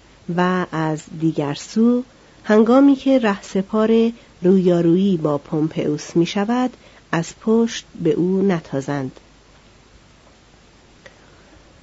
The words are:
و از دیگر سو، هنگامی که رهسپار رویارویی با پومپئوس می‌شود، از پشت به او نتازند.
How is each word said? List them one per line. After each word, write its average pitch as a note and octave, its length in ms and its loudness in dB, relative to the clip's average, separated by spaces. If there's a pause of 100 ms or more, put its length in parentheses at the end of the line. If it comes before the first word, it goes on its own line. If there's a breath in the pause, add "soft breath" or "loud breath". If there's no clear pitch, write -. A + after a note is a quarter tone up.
(380 soft breath)
و F3+ 340 0
از D#3 280 -4 (200)
دیگر D#3 340 -2
سو، A#3+ 500 0 (400 soft breath)
هنگامی A#3+ 520 4
که C4+ 240 2
رهسپار A3 920 0 (300 loud breath)
رویارویی F3+ 760 2
با D3+ 200 -2
پومپئوس D3+ 800 -6
می‌شود، A3 580 -2 (380 soft breath)
از E3 300 -4
پشت A#3 440 -2 (180)
به E3 80 0
او F#3 300 0
نتازند. C#3+ 720 -4 (2750 soft breath)